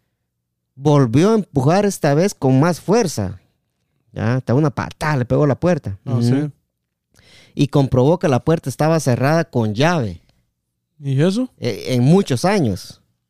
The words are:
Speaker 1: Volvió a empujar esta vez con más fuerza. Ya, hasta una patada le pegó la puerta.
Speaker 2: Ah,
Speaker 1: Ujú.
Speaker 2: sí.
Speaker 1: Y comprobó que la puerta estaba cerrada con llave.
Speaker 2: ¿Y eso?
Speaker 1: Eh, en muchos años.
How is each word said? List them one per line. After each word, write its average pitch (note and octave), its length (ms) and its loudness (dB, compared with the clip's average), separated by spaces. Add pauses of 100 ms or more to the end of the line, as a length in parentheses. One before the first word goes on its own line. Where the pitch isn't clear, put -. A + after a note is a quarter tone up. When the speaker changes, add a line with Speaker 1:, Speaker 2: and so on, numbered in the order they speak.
(760)
Speaker 1:
Volvió C#3+ 560 4
a - 20 4
empujar F3 520 0
esta D#3 280 0
vez F#3 200 0
con C3 260 2
más E3+ 200 0
fuerza. E3+ 600 -2 (720)
Ya, A2 240 -2
hasta B2 180 -2
una D3 160 2
patada - 460 -6
le A#2+ 80 -2
pegó C#3+ 220 0
la C3+ 120 0
puerta. D#3 460 -4
Speaker 2:
Ah, B2 100 -8
Speaker 1:
Ujú. A#2 80 0
Speaker 2:
sí. C3+ 280 0 (1040)
Speaker 1:
Y C#3+ 140 0
comprobó C#3 500 2
que F3+ 100 -2
la B2 120 0
puerta D#3+ 300 -2
estaba D#3+ 300 0
cerrada C#3 440 0
con A2 300 -4
llave. B2+ 480 -2 (760)
Speaker 2:
¿Y C#3 200 -2
eso? G3 380 0
Speaker 1:
Eh, G#2 360 -6
en A#2+ 100 2
muchos E3 400 2
años. E3+ 580 -2 (280)